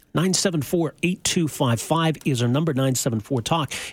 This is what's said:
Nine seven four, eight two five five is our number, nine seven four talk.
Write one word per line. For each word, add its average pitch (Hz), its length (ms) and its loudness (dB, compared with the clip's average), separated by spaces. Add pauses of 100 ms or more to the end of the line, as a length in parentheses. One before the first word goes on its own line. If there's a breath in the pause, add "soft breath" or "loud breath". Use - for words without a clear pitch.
(140)
Nine 180 180 2
seven 170 300 0
four, 170 400 0
eight 180 220 -2
two 170 220 2
five 123 340 0
five 160 440 2
is 123 180 0
our 123 60 2
number, 151 240 2
nine 131 220 0
seven 113 260 -2
four 120 220 -4
talk. 165 300 -2 (200 loud breath)